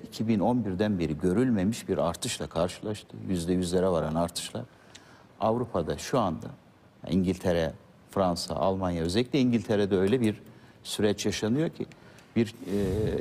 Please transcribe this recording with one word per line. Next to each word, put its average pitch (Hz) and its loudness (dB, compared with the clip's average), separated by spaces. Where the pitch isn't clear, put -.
iki - -4
bin 110 4
on 117 2
birden 101 0
beri 78 -2
görülmemiş 101 0
bir 92 0
artışla 85 -2
karşılaştı. 92 -4
Yüzde 90 0
yüzlere 90 2
varan 78 0
artışlar. 87 -4
Avrupa'da 98 0
şu - -2
anda 95 0
İngiltere, 87 2
Fransa, 87 0
Almanya, 90 0
özellikle 117 0
İngiltere'de 104 2
öyle 98 4
bir 107 0
süreç - 0
yaşanıyor 110 0
ki - -8
bir, 113 2
e, 101 0